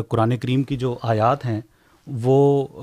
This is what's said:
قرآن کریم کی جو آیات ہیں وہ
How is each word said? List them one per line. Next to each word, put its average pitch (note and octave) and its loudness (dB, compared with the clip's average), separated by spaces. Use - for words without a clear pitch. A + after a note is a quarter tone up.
قرآن A#2 0
کریم B2+ -2
کی C3 -6
جو A#2+ -6
آیات A#2 0
ہیں G#2+ -4
وہ C#3 2